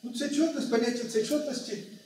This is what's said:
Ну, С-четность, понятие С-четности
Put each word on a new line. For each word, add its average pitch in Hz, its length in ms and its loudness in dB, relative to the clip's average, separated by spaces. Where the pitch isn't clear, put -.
Ну, 240 100 -10
С-четность, 285 580 0
понятие 233 380 2
С-четности 240 800 0